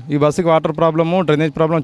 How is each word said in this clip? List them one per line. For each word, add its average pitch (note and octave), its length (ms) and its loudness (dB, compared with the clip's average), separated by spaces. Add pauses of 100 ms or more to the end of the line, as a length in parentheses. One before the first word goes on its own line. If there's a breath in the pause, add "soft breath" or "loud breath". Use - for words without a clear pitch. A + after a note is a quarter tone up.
(100)
ఈ D3 60 -2
బస్సుకి D3+ 320 0
వాటర్ D#3+ 280 2
ప్రాబ్లము, E3 440 0
డ్రైనేజ్ D3+ 360 0
ప్రాబ్లం D#3+ 260 0